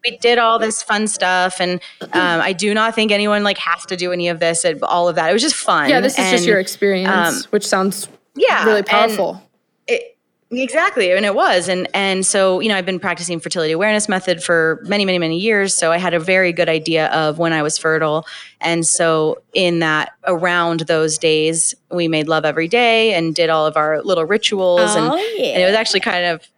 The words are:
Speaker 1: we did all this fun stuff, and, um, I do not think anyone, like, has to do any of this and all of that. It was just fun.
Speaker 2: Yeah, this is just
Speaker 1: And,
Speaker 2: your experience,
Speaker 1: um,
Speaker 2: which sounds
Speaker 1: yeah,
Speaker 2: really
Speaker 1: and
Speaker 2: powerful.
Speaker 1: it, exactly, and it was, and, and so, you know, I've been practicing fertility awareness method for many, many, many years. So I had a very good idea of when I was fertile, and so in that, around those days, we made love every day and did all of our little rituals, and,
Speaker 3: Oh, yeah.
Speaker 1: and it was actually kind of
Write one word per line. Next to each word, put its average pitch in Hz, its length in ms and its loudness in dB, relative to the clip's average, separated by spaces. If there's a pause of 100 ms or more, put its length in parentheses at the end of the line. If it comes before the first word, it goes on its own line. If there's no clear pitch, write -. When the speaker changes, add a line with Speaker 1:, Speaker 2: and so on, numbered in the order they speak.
(120)
Speaker 1:
we 233 60 -14
did 240 220 4
all 226 180 4
this 220 240 -2
fun 214 260 -2
stuff, 185 540 0
and, 180 180 -2 (220)
um, 175 400 0
I 190 120 0
do 202 200 -2
not 220 220 0
think 220 160 2
anyone, 208 320 2
like, 202 160 0
has - 280 -4
to 196 100 -6
do 180 140 -4
any 175 180 -2
of 170 100 -4
this 165 260 0
and 156 180 -2
all 175 260 2
of 165 60 -2
that. 165 140 0
It 175 40 4
was 226 100 2
just 302 120 -2
fun. 160 340 0
Speaker 2:
Yeah, 294 120 4
this 262 120 0
is 190 180 0
just - 60 2
Speaker 1:
And, 175 80 0
Speaker 2:
your 208 140 4
experience, 190 520 0
Speaker 1:
um, 170 400 0
Speaker 2:
which 208 160 -2
sounds 190 400 -2 (280)
Speaker 1:
yeah, 311 280 2
Speaker 2:
really 214 160 4
Speaker 1:
and 196 80 -4
Speaker 2:
powerful. 202 560 0 (440)
Speaker 1:
it, - 280 -4 (360)
exactly, 254 600 0
and 196 140 2
it 202 100 0
was, 220 320 2
and, 180 260 -2
and 190 320 -2
so, 190 360 2
you 220 80 -2
know, 202 80 0
I've 185 80 -4
been 185 140 -4
practicing 170 420 -6
fertility 160 320 -2
awareness 208 340 0
method 185 340 -2
for 160 460 0
many, 208 160 0
many, 185 160 0
many 165 180 -2
years. 196 380 0
So 165 160 2
I 170 60 2
had 175 160 -2
a 170 60 0
very 185 340 2
good 165 160 0
idea 160 380 0
of 156 300 0
when 165 140 0
I 160 100 0
was 151 160 -2
fertile, 160 480 0 (360)
and 165 260 0
so 160 540 0 (120)
in 175 260 2
that, 156 340 0 (120)
around 170 560 0
those 160 360 0
days, 160 580 0 (160)
we 175 160 0
made 156 220 -2
love 156 160 0
every 156 240 -2
day 226 460 2
and 165 200 0
did 165 140 2
all 160 160 2
of 156 100 0
our 156 280 0
little 175 200 0
rituals, 180 720 2
and, 165 160 2
Speaker 3:
Oh, 302 40 0 (200)
yeah. 311 200 -2
Speaker 1:
and 180 60 2
it 180 40 4
was 196 100 4
actually 220 240 0
kind 180 280 -2
of 165 200 -4 (100)